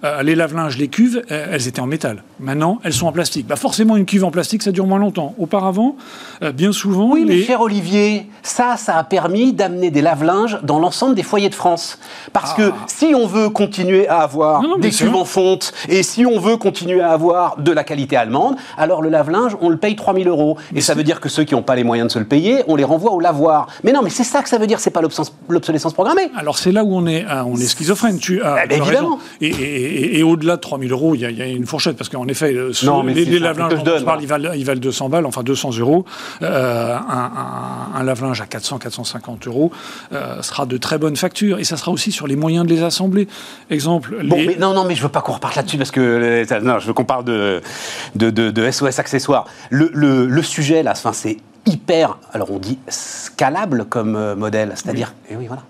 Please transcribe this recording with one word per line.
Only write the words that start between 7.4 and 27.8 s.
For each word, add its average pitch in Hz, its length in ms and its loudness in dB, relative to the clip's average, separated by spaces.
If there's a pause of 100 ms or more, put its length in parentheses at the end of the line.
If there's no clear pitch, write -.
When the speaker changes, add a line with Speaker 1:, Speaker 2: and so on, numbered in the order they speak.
Speaker 2:
cher 247 180 2
Olivier, 208 680 2 (140)
ça, 247 360 0
ça 170 200 0
a 160 60 2
permis 196 500 2
d'amener 180 380 0
des 143 100 2
lave-linges 175 600 2
dans 147 160 2
l'ensemble 240 340 2
des 196 80 0
foyers 202 280 2
de - 60 -6
France. - 440 -2 (340)
Parce 147 220 0
que 208 180 4
Speaker 1:
Ah. - 140 -8
Speaker 2:
si 311 260 2
on 240 140 4
veut 214 220 2
continuer 196 580 2
à 160 140 4
avoir 151 420 2
Speaker 1:
Non, 311 60 2
non, 370 80 2
Speaker 2:
des 294 120 4
Speaker 1:
bien - 20 0
sûr. - 140 0
Speaker 2:
cuves 220 100 4
en 370 100 2
fonte, 185 460 2 (160)
et 185 140 4
si 226 240 2
on 233 140 4
veut 220 180 2
continuer 185 440 0
à 170 100 4
avoir 165 460 2
de 151 140 2
la 151 120 2
qualité 143 340 -2
allemande, 147 380 2 (200)
alors 156 280 0
le 156 60 0
lave-linge, 170 520 2
on 170 80 2
le 160 80 2
paye 214 180 0
trois 196 200 0
mille 185 120 2
euros. 151 300 2 (140)
Et - 40 -6
Speaker 1:
Mais 139 60 0
Speaker 2:
ça 151 120 2
Speaker 1:
c'est 147 40 0
Speaker 2:
veut 156 60 0
dire 156 160 0
que 143 100 -6
ceux 156 140 0
qui 147 100 0
n'ont 123 80 2
pas 127 140 2
les 123 80 0
moyens 117 240 2
de - 40 -2
se - 60 -2
le 107 80 -2
payer, 180 420 4
on 156 80 4
les 143 80 2
renvoie 165 280 2
au 180 80 0
lavoir. 156 480 4 (160)
Mais 233 80 6
non, 285 100 4
mais 190 80 0
c'est - 140 -2
ça 277 180 0
que - 80 -6
ça 240 80 2
veut 214 80 2
dire, 196 140 0
c'est - 100 0
pas - 120 0
l'obsens-, 156 300 -2 (160)
l'obsolescence 160 460 0
programmée. 302 420 2
Speaker 1:
Alors, 147 220 -4
c'est 185 140 2
là 214 120 4
où 196 120 2
on 175 100 0
est, 165 200 0
euh, 139 180 -4
on 123 140 -4
est 123 100 0
schizophrène. 180 500 0